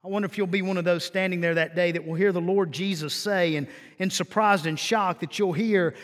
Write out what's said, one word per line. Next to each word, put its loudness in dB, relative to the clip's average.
I -14
wonder -2
if -6
you'll 2
be 0
one -2
of -2
those 2
standing -2
there 2
that 0
day 2
that -4
will -6
hear 4
the 0
Lord 2
Jesus -4
say, 0
and, -4
and -2
surprised 2
and -2
shocked 0
that -8
you'll 2
hear, 2